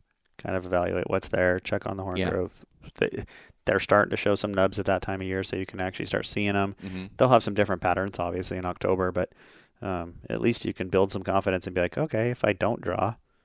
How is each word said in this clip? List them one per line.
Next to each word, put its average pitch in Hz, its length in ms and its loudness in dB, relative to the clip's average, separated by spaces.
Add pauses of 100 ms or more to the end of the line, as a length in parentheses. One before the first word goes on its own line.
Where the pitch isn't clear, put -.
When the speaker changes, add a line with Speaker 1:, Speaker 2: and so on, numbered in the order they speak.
(380)
Speaker 1:
kind 92 180 -6
of 90 100 -4
evaluate 90 440 0
what's 95 180 0
there, 90 300 2
check - 280 -4
on 98 100 -4
the 95 80 -8
horn 90 140 -6
Speaker 2:
Yeah. 90 120 0
Speaker 1:
growth. 90 340 -4 (320)
They, - 280 -12 (400)
they're 95 160 2
starting 101 300 4
to 92 60 0
show 104 180 2
some 104 180 -2
nubs 95 260 2
at 98 80 -4
that 95 160 0
time 95 180 -6
of 95 60 -6
year, 95 160 -2
so 95 140 -6
you 95 100 -4
can 95 140 -10
actually 92 260 -4
start - 200 -2
seeing 101 300 0
'em. 98 180 0 (100)
Speaker 2:
Mm-hmm. 92 200 -8 (120)
Speaker 1:
They'll 131 120 4
have 123 140 8
some 104 120 -2
different 98 280 2
patterns, 92 360 0
obviously, 90 380 -4
in 90 80 -4
October, 92 480 0
but 90 180 -2 (520)
um, 90 320 -6 (140)
at - 120 -4
least - 240 2
you 98 100 -2
can 95 140 -6
build 95 240 4
some 95 100 -4
confidence 95 440 0
and 92 80 -6
be 90 60 2
like, 87 180 0
"Okay, 120 320 0
if - 140 -2
I 107 80 4
don't 98 280 0
draw, 98 340 -2 (300)